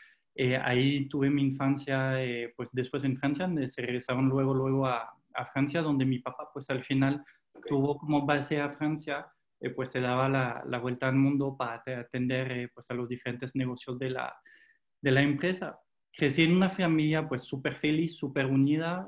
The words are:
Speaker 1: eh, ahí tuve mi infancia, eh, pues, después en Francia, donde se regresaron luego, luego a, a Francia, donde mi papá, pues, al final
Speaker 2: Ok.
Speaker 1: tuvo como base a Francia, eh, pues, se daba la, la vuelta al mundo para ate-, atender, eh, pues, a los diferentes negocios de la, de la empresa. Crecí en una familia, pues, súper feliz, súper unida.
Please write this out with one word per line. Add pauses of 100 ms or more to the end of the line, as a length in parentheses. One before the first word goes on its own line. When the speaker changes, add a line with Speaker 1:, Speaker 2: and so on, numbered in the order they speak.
(360)
Speaker 1:
eh,
ahí
tuve
mi
infancia,
eh,
pues,
después
en
Francia,
donde
se
regresaron
luego,
luego
a, (160)
a
Francia,
donde
mi
papá,
pues,
al
final (300)
Speaker 2:
Ok.
Speaker 1:
tuvo
como
base
a
Francia, (360)
eh,
pues,
se
daba
la,
la
vuelta
al
mundo
para
ate-,
atender,
eh,
pues,
a
los
diferentes
negocios
de
la, (680)
de
la
empresa. (400)
Crecí
en
una
familia,
pues,
súper
feliz,
súper
unida.